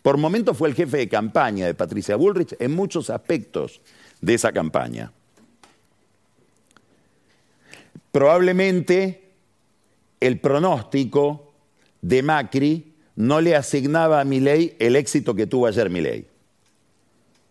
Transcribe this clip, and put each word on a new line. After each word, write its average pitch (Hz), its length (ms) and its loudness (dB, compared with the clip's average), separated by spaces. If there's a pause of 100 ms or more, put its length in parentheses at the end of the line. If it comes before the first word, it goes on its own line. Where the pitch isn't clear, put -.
Por 139 160 2
momentos 170 400 0
fue 156 120 0
el 123 60 -4
jefe 151 220 -2
de 117 120 -2
campaña 107 560 -2
de 85 80 0
Patricia 98 420 -4
Bullrich 180 440 0
en 127 140 -2
muchos 180 360 -4
aspectos 104 720 -6 (400)
de 92 120 0
esa 113 180 0
campaña. 60 600 -4 (3000)
Probablemente 185 1200 2 (880)
el 127 200 0
pronóstico 143 1120 -2 (480)
de 127 200 2
Macri 147 720 -2 (220)
no 135 240 2
le 165 160 4
asignaba 147 640 2
a 139 60 0
Milei 139 540 2
el 120 160 4
éxito 127 400 0
que 107 120 -2
tuvo 123 200 2
ayer 104 220 0
Milei. 65 380 -4 (1200)